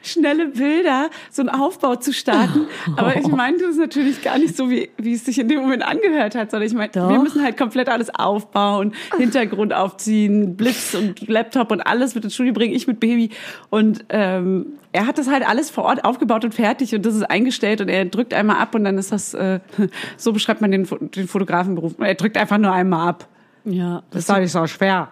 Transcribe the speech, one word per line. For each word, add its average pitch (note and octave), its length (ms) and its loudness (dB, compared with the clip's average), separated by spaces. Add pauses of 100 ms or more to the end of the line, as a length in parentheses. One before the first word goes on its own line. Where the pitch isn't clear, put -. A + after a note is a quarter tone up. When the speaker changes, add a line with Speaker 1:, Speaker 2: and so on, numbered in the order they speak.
Speaker 1:
schnelle D4+ 460 2
Bilder, C#4+ 600 2 (220)
so - 100 -4
einen B3 80 0
Aufbau C4+ 480 0
zu B3+ 160 -4
starten. A#3+ 540 2 (140)
Speaker 2:
<laughs> D#3 160 -4
Speaker 1:
Aber A#3 200 2
ich C#4+ 120 0
meinte C#4+ 360 2
es E4 140 0
natürlich C#4+ 440 0
gar - 160 -2
nicht D#4+ 180 2
so, C4 140 0
wie, A#3+ 280 0
wie A#3 160 -2
es A3+ 100 -6
sich B3+ 140 0
in A#3 100 0
dem D4 120 2
Moment C4 220 0
angehört D4+ 520 2
hat, A3 160 -4
sondern A3 180 -2
ich A3 60 -2
meine, G#3+ 180 -2
Speaker 2:
Doch. F3+ 160 0
Speaker 1:
wir G#3 100 6
müssen D4 240 2
halt B3 140 0
komplett B3 320 -2
alles A#3 260 -2
aufbauen, G3+ 760 0 (240)
Hintergrund A3 560 0
aufziehen, G#3 840 0
Blitz A#3 380 -2
und G3 340 -4
Laptop A3+ 420 0
und G3 100 0
alles A#3+ 340 0
mit G#3+ 100 -6
ins G#3 100 -8
Studio B3 180 0
bringen, G#3+ 220 0
ich - 120 -2
mit A#3 140 -2
Baby. A3+ 300 2 (400)
Und, G#3+ 400 2
ähm, F#3 560 0 (260)
er G3 140 0
hat C#4+ 120 -2
das C4 120 -2
halt C4+ 180 2
alles A#3+ 220 0
vor - 140 -4
Ort B3 200 0
aufgebaut A3+ 400 0
und A3+ 100 -2
fertig A3+ 400 0
und G3+ 120 -2
das A3+ 80 2
ist G#3+ 80 0
eingestellt G#3+ 580 0
und F#3+ 80 -2
er F#3 180 2
drückt G3 280 -2
einmal G#3 220 2
ab - 180 0
und A3 100 2
dann G3 140 0
ist G3 140 -4
das, - 220 -4
äh, F#3+ 260 0 (280)
<laughs> - 300 -10
so A3+ 140 0
beschreibt G#3+ 280 0
man G#3 100 2
den F#3+ 160 2
Fo-, E3 120 -6
den F#3 280 -6
Fotografenberuf. F3 720 -2
Er G3 140 0
drückt G#3+ 220 -2
einfach G#3 220 2
nur G3+ 140 4
einmal F3+ 360 2
ab. E3+ 200 -6 (360)
Speaker 2:
Ja, F3 460 -4
Speaker 1:
Das F3+ 100 -4
ist E3+ 80 -6
Speaker 2:
das G3+ 80 4
Speaker 1:
doch F#3+ 60 4
nicht E3+ 100 0
so E3 140 0
schwer. F#3 460 0